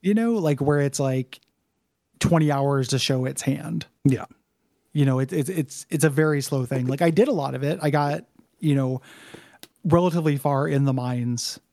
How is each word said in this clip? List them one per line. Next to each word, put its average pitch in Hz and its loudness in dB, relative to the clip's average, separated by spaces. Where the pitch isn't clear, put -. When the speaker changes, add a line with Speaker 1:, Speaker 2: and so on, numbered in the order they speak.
Speaker 1:
you 190 2
know, 233 2
like, 156 2
where 147 4
it's, 143 0
like, 131 -2
twenty 156 4
hours 139 0
to 135 0
show 131 0
its 135 -6
hand. - -4
Speaker 2:
Yeah. 135 2
Speaker 1:
You 147 2
know, 135 2
it, 135 -4
it's, 151 -2
it's, 165 -6
it's 160 0
a 156 6
very 147 2
slow 135 -2
thing. 127 -2
Like, 135 -2
I 170 4
did 185 4
a 294 0
lot 139 -2
of 131 -6
it. 160 -2
I 156 0
got, 147 -2
you 151 0
know, 131 -2
relatively 165 2
far 139 0
in 139 2
the 139 2
mines 123 -4